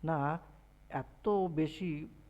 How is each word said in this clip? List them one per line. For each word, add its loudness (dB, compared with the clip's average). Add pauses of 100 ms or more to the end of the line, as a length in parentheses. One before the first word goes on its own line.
না, 0 (500)
এত -6
বেশি 0 (220)